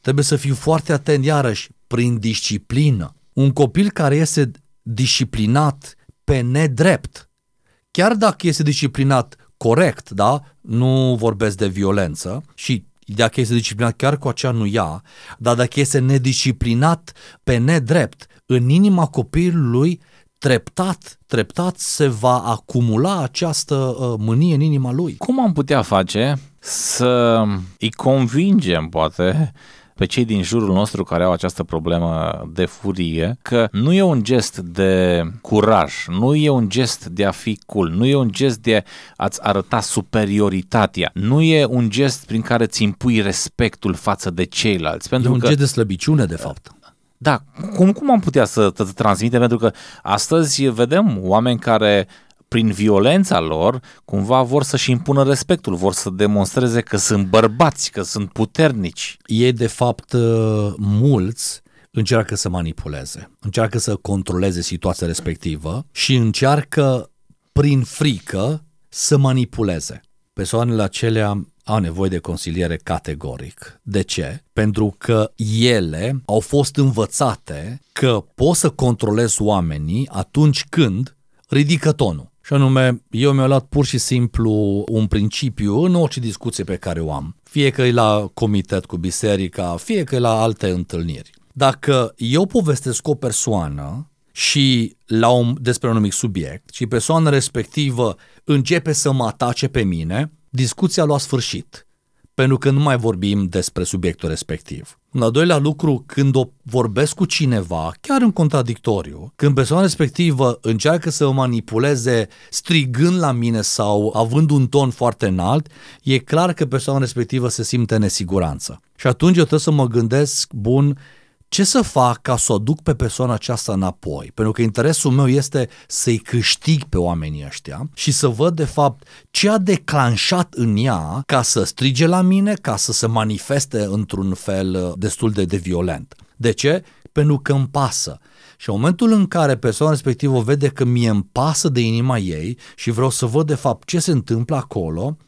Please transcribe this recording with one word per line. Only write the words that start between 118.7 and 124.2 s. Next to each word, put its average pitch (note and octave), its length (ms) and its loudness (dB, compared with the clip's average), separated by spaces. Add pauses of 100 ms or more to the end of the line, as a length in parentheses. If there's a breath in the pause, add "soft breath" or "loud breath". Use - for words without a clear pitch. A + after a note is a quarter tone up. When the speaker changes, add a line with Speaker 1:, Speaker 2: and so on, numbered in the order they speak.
Speaker 1:
Și - 120 -4
atunci E3 300 4
eu F3 40 6
trebuie D3+ 180 2
să D#3+ 120 0
mă C#3 160 2
gândesc: A#2+ 680 0
„Bun, C3+ 440 2 (500 loud breath)
ce - 160 0
să A#3+ 180 2
fac B2 400 0
ca B2 160 -2
să - 160 0
o G2+ 40 4
duc A#2+ 240 -2
pe D#3 140 0
persoana B2 380 -2
aceasta A2+ 400 -4
înapoi?” F2 600 -4